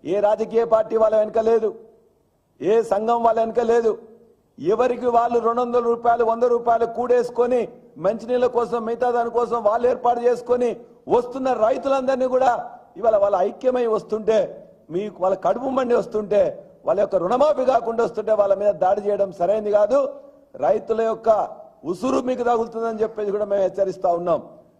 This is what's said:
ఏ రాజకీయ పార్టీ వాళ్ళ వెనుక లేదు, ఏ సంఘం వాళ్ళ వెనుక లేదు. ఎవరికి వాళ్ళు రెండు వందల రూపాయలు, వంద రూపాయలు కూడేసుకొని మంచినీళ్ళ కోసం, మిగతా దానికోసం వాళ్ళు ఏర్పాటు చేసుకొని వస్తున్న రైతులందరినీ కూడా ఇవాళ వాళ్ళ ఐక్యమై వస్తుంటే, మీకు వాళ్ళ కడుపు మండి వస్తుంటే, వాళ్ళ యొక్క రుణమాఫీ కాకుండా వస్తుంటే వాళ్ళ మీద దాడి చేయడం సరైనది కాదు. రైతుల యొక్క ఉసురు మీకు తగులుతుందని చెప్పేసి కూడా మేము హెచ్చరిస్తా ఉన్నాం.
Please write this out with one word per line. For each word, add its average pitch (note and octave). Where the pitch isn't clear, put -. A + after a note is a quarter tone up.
ఏ F3
రాజకీయ A3
పార్టీ A3
వాళ్ళ G#3+
వెనుక G#3+
లేదు, A3
ఏ E3+
సంఘం A3
వాళ్ళ A3+
వెనుక A3+
లేదు. A#3
ఎవరికి A3+
వాళ్ళు A#3+
రెండు A#3
వందల A#3+
రూపాయలు, A#3
వంద A#3
రూపాయలు A#3
కూడేసుకొని A#3+
మంచినీళ్ళ A3+
కోసం, A#3
మిగతా A#3
దానికోసం A#3
వాళ్ళు A#3+
ఏర్పాటు A#3+
చేసుకొని B3
వస్తున్న B3
రైతులందరినీ C4
కూడా B3+
ఇవాళ A3
వాళ్ళ G3+
ఐక్యమై B3
వస్తుంటే, G#3+
మీకు G3+
వాళ్ళ F#3+
కడుపు A#3+
మండి B3
వస్తుంటే, G#3
వాళ్ళ E3
యొక్క -
రుణమాఫీ C4
కాకుండా A3+
వస్తుంటే G#3+
వాళ్ళ G3+
మీద G#3
దాడి G3+
చేయడం G3
సరైనది G#3
కాదు. G#3+
రైతుల A3
యొక్క A3
ఉసురు C4
మీకు B3
తగులుతుందని A3+
చెప్పేసి G#3+
కూడా G#3
మేము G3+
హెచ్చరిస్తా F#3
ఉన్నాం. E3+